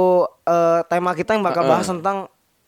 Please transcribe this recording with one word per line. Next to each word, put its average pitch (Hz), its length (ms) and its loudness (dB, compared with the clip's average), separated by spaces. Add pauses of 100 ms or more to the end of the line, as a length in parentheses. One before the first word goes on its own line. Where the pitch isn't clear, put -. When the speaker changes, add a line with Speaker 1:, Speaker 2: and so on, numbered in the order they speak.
(420)
Speaker 1:
eh, 170 440 2
tema 180 260 -2
kita 170 220 -4
yang 214 80 0
bakal 170 220 0
Speaker 2:
Heeh. 135 80 2
Speaker 1:
bahas 180 140 2
tentang 185 440 -6 (380)